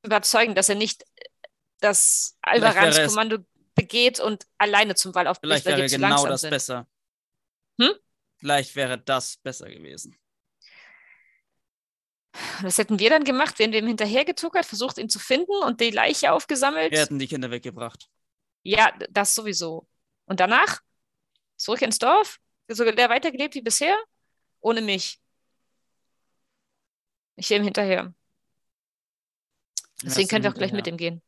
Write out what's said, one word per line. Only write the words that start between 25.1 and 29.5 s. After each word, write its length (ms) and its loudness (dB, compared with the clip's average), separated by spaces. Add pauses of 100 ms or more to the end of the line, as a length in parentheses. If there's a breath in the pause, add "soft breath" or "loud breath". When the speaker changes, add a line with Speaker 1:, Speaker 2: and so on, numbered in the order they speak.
Speaker 1:
Ich 140 -8
will 80 2
ihm 60 2
hinterher. 500 -2 (1900)